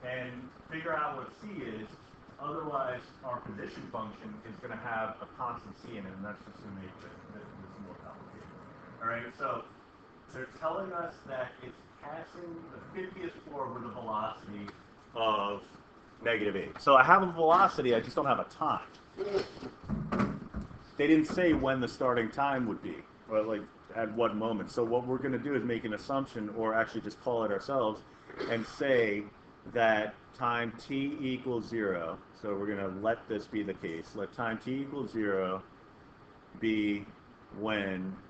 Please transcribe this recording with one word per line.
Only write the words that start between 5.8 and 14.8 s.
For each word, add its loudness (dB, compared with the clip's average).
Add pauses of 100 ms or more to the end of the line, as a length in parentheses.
c -12
in -10
it, -12
and -10
that's -10
just -18
gonna -12
make -14
this, -16 (180)
this, -14 (140)
this -16 (140)
more -14
complicated. -16 (500)
All -2
right, -4
so -2 (680)
they're -8 (100)
telling -2
us -6 (140)
that -4 (160)
it's -14 (240)
passing -12 (200)
the -10
fiftieth -8 (140)
floor -4
with -8
a -8
velocity -6 (480)